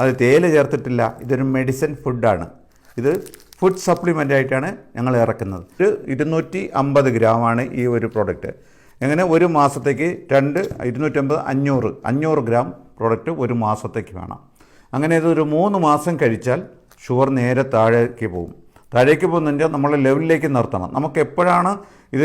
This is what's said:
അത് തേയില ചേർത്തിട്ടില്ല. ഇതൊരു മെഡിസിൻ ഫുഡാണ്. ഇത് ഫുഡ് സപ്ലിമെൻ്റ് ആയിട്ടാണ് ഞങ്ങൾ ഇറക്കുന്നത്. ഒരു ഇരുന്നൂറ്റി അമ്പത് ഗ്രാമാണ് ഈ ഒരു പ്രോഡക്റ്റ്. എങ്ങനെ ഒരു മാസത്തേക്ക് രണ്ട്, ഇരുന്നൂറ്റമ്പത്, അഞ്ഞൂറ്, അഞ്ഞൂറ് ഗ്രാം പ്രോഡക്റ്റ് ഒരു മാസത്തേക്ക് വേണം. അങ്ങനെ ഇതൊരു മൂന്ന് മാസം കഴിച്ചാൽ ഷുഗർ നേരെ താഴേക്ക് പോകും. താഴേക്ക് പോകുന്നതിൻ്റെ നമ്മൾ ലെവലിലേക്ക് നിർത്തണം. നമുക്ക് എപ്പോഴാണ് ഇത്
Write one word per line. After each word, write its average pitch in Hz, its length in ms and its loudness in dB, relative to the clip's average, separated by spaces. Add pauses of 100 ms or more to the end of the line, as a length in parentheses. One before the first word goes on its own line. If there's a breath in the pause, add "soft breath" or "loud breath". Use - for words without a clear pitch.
അത് 131 100 2 (120)
തേയില 143 240 6 (100)
ചേർത്തിട്ടില്ല. 123 460 0 (220)
ഇതൊരു 131 220 -2 (100)
മെഡിസിൻ 131 360 -2 (100)
ഫുഡാണ്. 110 440 0 (540 soft breath)
ഇത് 139 120 2 (480)
ഫുഡ് 185 260 0
സപ്ലിമെൻ്റ് 160 500 0
ആയിട്ടാണ് 131 320 0 (280)
ഞങ്ങൾ 123 180 0 (100)
ഇറക്കുന്നത്. 98 400 -4 (140)
ഒരു 185 100 2 (240)
ഇരുന്നൂറ്റി 160 480 -2 (220)
അമ്പത് 139 340 2
ഗ്രാമാണ് 117 460 2 (180)
ഈ - 20 -2 (140)
ഒരു 113 180 -2
പ്രോഡക്റ്റ്. 95 360 -4 (540 soft breath)
എങ്ങനെ 151 180 0 (120)
ഒരു 170 120 6 (100)
മാസത്തേക്ക് 139 520 0 (240)
രണ്ട്, 139 280 2 (300)
ഇരുന്നൂറ്റമ്പത്, 143 480 -2 (140)
അഞ്ഞൂറ്, 135 380 0 (200)
അഞ്ഞൂറ് 151 380 0
ഗ്രാം 120 180 2 (320)
പ്രോഡക്റ്റ് 113 340 -2 (100)
ഒരു 120 120 -2 (100)
മാസത്തേക്ക് 107 540 -6
വേണം. 90 220 -14 (540 soft breath)
അങ്ങനെ 156 260 0
ഇതൊരു 160 240 2 (100)
മൂന്ന് 196 320 2
മാസം 151 360 2
കഴിച്ചാൽ 123 380 0 (440)
ഷുഗർ 131 240 2 (100)
നേരെ 123 240 2 (120)
താഴേക്ക് 113 600 2
പോകും. 87 180 -8 (420 soft breath)
താഴേക്ക് 151 360 4
പോകുന്നതിൻ്റെ 156 440 0
നമ്മൾ 143 160 0 (160)
ലെവലിലേക്ക് 160 500 2
നിർത്തണം. 95 400 -2
നമുക്ക് 151 300 -2
എപ്പോഴാണ് 175 460 2 (440 loud breath)
ഇത് 139 80 2